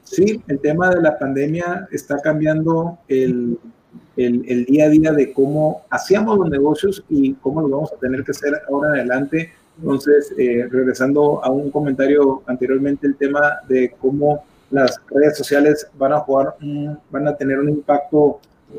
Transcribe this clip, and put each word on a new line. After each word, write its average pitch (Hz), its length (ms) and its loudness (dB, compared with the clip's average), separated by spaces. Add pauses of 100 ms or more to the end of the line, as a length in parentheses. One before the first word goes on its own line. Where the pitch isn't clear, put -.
sí, 208 440 0
el 139 120 -4
tema 170 340 2
de 170 80 2
la 151 160 2
pandemia 151 760 -4
está 143 280 -6
cambiando 156 880 -2
el, 123 500 -2 (600)
el, 123 300 0
el 123 180 -2
día 147 200 4
a 156 40 4
día 156 220 6
de 143 220 0
cómo 151 560 0
hacíamos 208 480 0
los 170 120 2
negocios 151 600 0
y 139 260 2
cómo 151 260 -4
los 143 100 0
vamos 147 220 -4
a - 40 -14
tener 131 260 -4
que 135 80 -6
hacer 143 220 -4 (160)
ahora 147 200 0
en 147 60 0
adelante. 139 560 -4 (280)
Entonces, 143 580 2
eh, 123 320 0
regresando 131 720 0
a 127 60 0
un 139 220 -2
comentario 139 760 2
anteriormente, 135 600 -2
el 139 80 0
tema 147 520 0
de 127 320 0
cómo 143 440 0 (260)
las 135 300 0 (100)
redes 147 280 2
sociales 143 500 2 (100)
van 139 160 0
a 147 60 2
jugar 135 420 0
un, 147 380 -8 (100)
van 143 180 -4
a 143 80 -2
tener 135 220 -2
un 147 120 0
impacto, 147 720 0 (400)